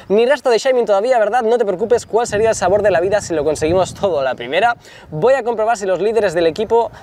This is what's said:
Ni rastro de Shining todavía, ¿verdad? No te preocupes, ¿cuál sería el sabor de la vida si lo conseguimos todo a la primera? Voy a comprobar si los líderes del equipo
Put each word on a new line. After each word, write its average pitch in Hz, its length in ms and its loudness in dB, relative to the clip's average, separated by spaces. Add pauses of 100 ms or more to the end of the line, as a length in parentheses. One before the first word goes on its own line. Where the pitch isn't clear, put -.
Ni 214 180 4
rastro 269 240 0
de 214 80 2
Shining 254 260 0
todavía, 214 320 2
¿verdad? 214 240 0
No 226 160 2
te 226 80 0
preocupes, 202 400 -2
¿cuál 226 220 -2
sería 214 220 0
el 214 60 0
sabor 196 280 0
de 208 80 4
la 170 80 2
vida 196 220 0
si 175 120 -8
lo 151 100 -2
conseguimos 156 520 0
todo 175 240 -2
a 135 40 -2
la 127 120 -2
primera? 165 400 -2 (340)
Voy 190 240 2
a 269 80 0
comprobar 220 360 -2
si 196 100 -6
los 180 120 0
líderes 208 360 0
del 170 100 2
equipo 220 460 0 (120)